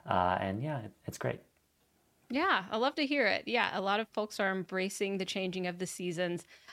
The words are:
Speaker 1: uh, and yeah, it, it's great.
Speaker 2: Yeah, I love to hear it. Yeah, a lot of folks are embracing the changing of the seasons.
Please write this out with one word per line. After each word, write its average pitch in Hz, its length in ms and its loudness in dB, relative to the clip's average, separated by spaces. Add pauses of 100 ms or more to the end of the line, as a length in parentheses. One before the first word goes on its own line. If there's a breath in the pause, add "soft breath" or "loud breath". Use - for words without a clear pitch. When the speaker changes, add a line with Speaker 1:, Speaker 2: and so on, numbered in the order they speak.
Speaker 1:
uh, 92 360 4
and 98 200 -2
yeah, 143 200 -4
it, 107 120 -10 (140)
it's - 100 -10
great. 123 220 -2 (920)
Speaker 2:
Yeah, 269 440 2
I 220 40 0
love 254 200 2
to 302 100 2
hear 269 220 4
it. - 180 2
Yeah, 226 260 2
a 180 80 -2
lot 196 200 2
of 220 80 -4
folks - 320 -4
are 196 100 4
embracing 190 680 -2
the 185 60 -2
changing 185 440 -2
of 175 100 -6
the 180 80 -4
seasons. 175 580 -2 (280 loud breath)